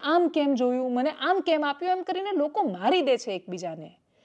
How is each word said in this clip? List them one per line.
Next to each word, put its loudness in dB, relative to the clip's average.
આમ 4
કેમ 2
જોયું, 0
મને 0
આમ 0
કેમ 2
આપ્યું?" 0
એમ -6
કરીને -4
લોકો 0
મારી 2
દે 2
છે -6
એકબીજાને. -10